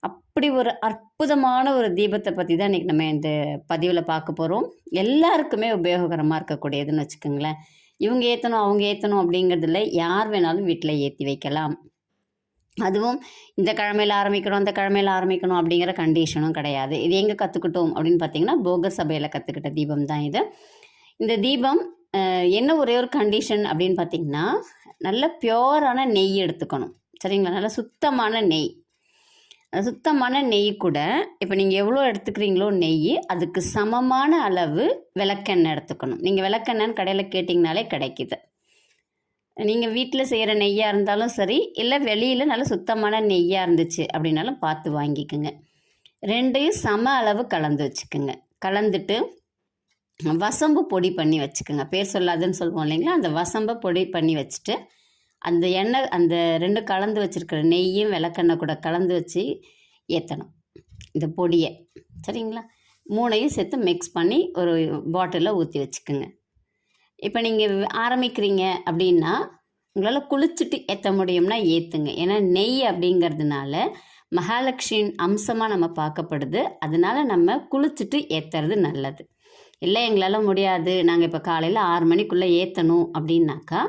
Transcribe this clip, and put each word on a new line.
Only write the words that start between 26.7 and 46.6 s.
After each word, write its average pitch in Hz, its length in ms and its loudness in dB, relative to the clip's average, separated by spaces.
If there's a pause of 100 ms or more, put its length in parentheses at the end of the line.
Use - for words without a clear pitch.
சரிங்களா? 190 260 2
நல்ல 185 180 -2
சுத்தமான 226 720 -2
நெய். 160 300 2 (1000)
அந்த 202 200 -2
சுத்தமான 262 520 0
நெய் 208 340 2
கூட, 160 220 0 (400)
இப்ப 196 160 -4
நீங்க 190 220 2
எவ்வளோ 247 340 2
எடுத்துக்கிறீங்களோ 202 640 0
நெய், 165 540 2
அதுக்கு 175 360 -2
சமமான 254 800 2
அளவு 180 420 0 (300)
விளக்கெண்ணெய் 196 580 0
எடுத்துக்கணும். 135 460 -6
நீங்க 190 300 0
விளக்கெண்ணெய்ன்னு 220 500 -2
கடையில 196 300 -2
கேட்டிங்கனாலே 180 580 0
கிடைக்குது. 139 500 -6 (1200)
நீங்க 226 320 0
வீட்ல 254 340 -2
செய்யற 220 320 0
நெய்யா 208 340 2
இருந்தாலும் 208 400 0
சரி, 220 440 0
இல்ல 247 260 0
வெளியில 247 460 0
நல்ல 262 200 0
சுத்தமான 208 560 0
நெய்யா 190 420 2
இருந்துச்சு 170 500 2
அப்படின்னாலும் 156 460 -2
பார்த்து 156 420 -2
வாங்கிக்கோங்க. 147 500 -4 (760)
ரெண்டையும் 262 520 0